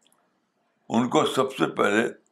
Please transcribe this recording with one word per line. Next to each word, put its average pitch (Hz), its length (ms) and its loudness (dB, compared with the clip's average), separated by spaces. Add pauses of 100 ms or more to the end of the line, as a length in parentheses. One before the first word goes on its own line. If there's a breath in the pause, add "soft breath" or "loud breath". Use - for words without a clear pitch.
(880)
ان 117 200 -2
کو 151 160 2
سب 131 300 -2
سے - 200 -2
پہلے 110 320 2 (240)